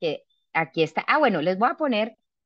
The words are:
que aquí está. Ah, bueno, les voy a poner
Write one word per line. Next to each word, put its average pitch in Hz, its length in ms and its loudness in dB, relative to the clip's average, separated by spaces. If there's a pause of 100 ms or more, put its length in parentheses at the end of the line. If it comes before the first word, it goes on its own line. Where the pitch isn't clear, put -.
que 160 220 -4 (280)
aquí 160 320 0
está. - 240 -4
Ah, 269 120 4
bueno, 214 220 2
les 185 160 0
voy 233 120 2
a 349 60 -6
poner 233 420 -2 (280)